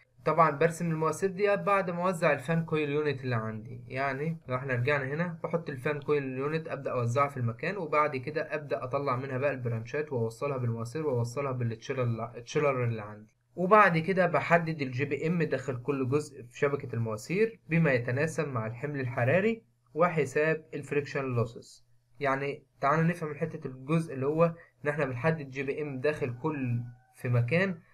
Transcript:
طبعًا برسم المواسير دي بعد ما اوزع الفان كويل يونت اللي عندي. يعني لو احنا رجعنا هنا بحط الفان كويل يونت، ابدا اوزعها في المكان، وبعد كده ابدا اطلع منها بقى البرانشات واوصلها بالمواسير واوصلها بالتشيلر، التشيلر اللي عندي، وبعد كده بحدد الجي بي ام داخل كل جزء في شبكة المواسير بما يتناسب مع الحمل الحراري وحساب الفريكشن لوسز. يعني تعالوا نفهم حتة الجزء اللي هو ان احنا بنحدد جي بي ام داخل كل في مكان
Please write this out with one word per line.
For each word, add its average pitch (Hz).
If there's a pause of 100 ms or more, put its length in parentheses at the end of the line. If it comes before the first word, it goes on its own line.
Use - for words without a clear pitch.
(260)
طبعًا 160
برسم 165
المواسير 156
دي 202
بعد 190
ما 175
اوزع 165
الفان 165
كويل 156
يونت 143
اللي 127
عندي. 110
يعني 139 (100)
لو 127
احنا 131
رجعنا 131
هنا 160
بحط 165
الفان 147
كويل 147
يونت، 143
ابدا -
اوزعها 127
في 135
المكان، 123
وبعد 151
كده 147
ابدا 143
اطلع 135
منها 131
بقى 139
البرانشات 123
واوصلها 127
بالمواسير 120
واوصلها 127
بالتشيلر، 120
التشيلر 139
اللي 113
عندي، 107 (280)
وبعد 185
كده 180
بحدد 160
الجي 131
بي 147
ام 170
داخل 131
كل 135
جزء 143
في -
شبكة 139
المواسير 117 (100)
بما 156
يتناسب 135
مع 113
الحمل 147
الحراري 135 (300)
وحساب 156
الفريكشن 143
لوسز. - (340)
يعني 139 (180)
تعالوا 151
نفهم 165
حتة 160
الجزء 131
اللي 131
هو 165 (300)
ان 147
احنا 147
بنحدد 139
جي 135
بي 139
ام 139
داخل 143
كل 127 (320)
في -
مكان 160 (140)